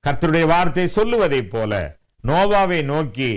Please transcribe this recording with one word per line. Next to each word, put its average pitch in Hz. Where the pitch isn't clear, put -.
கர்த்தருடைய 160
வார்த்தை 175
சொல்லுவதைப் 190
போல 104
நோவாவை 185
நோக்கி, 135